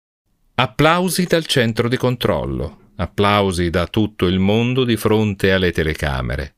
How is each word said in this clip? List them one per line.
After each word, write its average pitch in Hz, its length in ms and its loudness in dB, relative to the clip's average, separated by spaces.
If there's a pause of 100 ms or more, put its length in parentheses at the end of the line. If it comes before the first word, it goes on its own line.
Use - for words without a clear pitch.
(540)
Applausi 170 720 0
dal 165 180 0
centro 117 440 0
di 123 100 -2
controllo. 76 960 -4
Applausi 98 720 0
da 82 180 0
tutto 107 400 -2
il 92 120 2
mondo 117 460 2
di 117 120 2
fronte 107 560 2
alle 92 180 2
telecamere. 71 880 -4